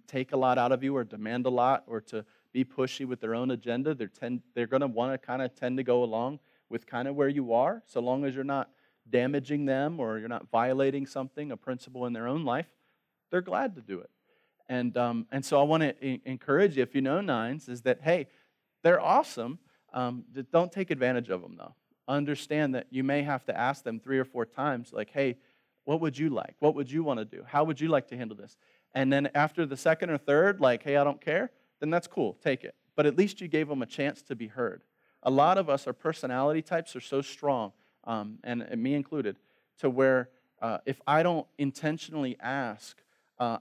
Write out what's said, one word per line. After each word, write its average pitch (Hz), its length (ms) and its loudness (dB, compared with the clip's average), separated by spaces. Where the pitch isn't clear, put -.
take 131 260 -6
a 143 60 0
lot 127 220 4
out 123 120 4
of 131 120 0
you 139 120 0
or 123 80 -2
demand 110 440 -4
a - 20 0
lot 127 380 2
or 113 120 -6
to 107 240 -10
be 131 100 0
pushy 131 440 -4
with 123 120 -6
their 113 140 -4
own 127 160 -2
agenda. 123 460 -2
They're 120 100 -6
tend-, 123 380 -8
they're 120 140 -2
gonna 135 180 2
wanna 127 320 -2
kinda 131 320 -4
tend 127 280 -4
to 131 60 -2
go 123 200 4
along 120 340 -2
with 113 160 -8
kinda 131 260 -6
where 143 160 2
you 139 260 0
are, 165 340 2
so 120 140 -4
long 127 220 0
as 135 120 -2
you're 135 80 -4
not 139 260 -2
damaging 139 560 0
them 135 340 0
or 110 180 -2
you're 110 100 -8
not 120 240 -8
violating 135 540 2
something, 135 460 -8
a 113 60 -10
principle 127 480 -8
in 120 80 -4
their 117 140 -6
own 151 180 -2
life, 135 220 -2
they're 180 120 0
glad 185 340 -2
to 127 60 -18
do 95 180 -8
it. - 100 -18
And, 123 280 0
um, 120 340 0
and 135 120 -4
so 147 160 4
I 143 40 8
wanna 156 380 2
en-, 131 240 -6
encourage 143 520 2
you, 127 60 4
if 120 120 -6
you 139 60 2
know 143 200 2
nines, 131 480 -4
is 120 140 -10
that, 127 180 2
hey, 156 260 0
they're 175 160 6
awesome. 160 600 0
Um, 127 380 -4
d-, 127 200 -10
don't 175 200 4
take 190 200 -4
advantage 127 380 0
of 90 140 -2
'em, 87 140 -18
though. - 180 -18
Understand 143 680 0
that 120 140 -6
you 131 140 -2
may 143 200 0
have 143 220 -4
to 113 120 -2
ask 127 260 -2
them 113 160 -6
three 135 200 0
or 127 60 2
four 123 200 -4
times, 131 480 -4
like, 107 160 -4
"Hey, 135 280 -2
what 156 180 0
would 147 160 -2
you 156 120 0
like? - 300 -6
What 147 160 4
would 131 160 -4
you 160 120 -2
wanna 120 220 -2
do? - 200 -16
How 147 180 2
would 151 180 -2
you 160 80 0
like 143 200 2
to 123 80 -10
handle 110 200 -8
this?" 104 200 -20
And 135 180 2
then 143 240 2
after 151 300 2
the 135 120 -6
second 160 320 2
or 151 80 0
third, 180 440 4
like, 123 220 4
"Hey, 143 140 2
I 143 60 6
don't 143 160 0
care," 160 320 -2
then 151 100 -2
that's 170 180 0
cool, - 280 -2
take 135 280 -2
it. - 120 -14
But 151 100 4
at 147 120 2
least 196 240 2
you 180 60 -10
gave 156 220 0
'em 139 120 -4
a 117 40 -4
chance 139 380 -4
to 139 120 -8
be 113 120 -10
heard. 104 360 -6
A 127 80 2
lot 156 260 6
of 175 120 0
us, 139 180 0
our 127 60 -4
personality 147 680 -2
types 165 340 -4
are 120 60 -10
so 135 200 -4
strong, 127 520 -2
um, 110 380 -6
and, 120 180 -4
and 113 200 -6
me 131 120 0
included, 139 440 -4
to 139 100 2
where, 131 400 4
uh, 110 240 -4
if - 200 -6
I 151 180 4
don't 170 240 0
intentionally 147 840 -4
ask, 123 640 -8
uh, 117 220 -2